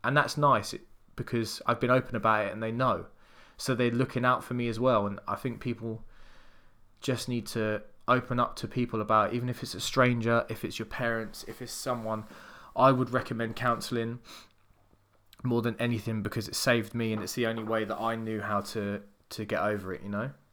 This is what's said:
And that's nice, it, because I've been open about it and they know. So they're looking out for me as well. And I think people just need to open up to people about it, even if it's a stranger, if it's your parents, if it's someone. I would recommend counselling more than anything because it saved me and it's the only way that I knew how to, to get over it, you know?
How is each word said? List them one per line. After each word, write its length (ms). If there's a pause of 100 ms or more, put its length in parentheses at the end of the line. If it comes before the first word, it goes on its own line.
And 140
that's 220
nice, 340
it, 80 (340)
because 520
I've 120
been 120
open 260
about 300
it 80
and 80
they 100
know. 320 (540)
So 160
they're 160
looking 340
out 180
for 120
me 140
as 120
well. 260
And 220
I 60
think 260
people 460 (960)
just 260
need 200
to 340 (260)
open 320
up 160
to 100
people 360
about 280
it, 60
even 140
if 120
it's 120
a 60
stranger, 680
if 160
it's 140
your 80
parents, 600
if 140
it's 100
someone. 540 (500)
I 180
would 200
recommend 440
counselling 640 (1200)
more 180
than 180
anything 440
because 260
it 60
saved 400
me 180
and 100
it's 120
the 120
only 160
way 220
that 160
I 160
knew 240
how 220
to, 400 (260)
to 160
get 160
over 320
it, 100
you 60
know? 220 (220)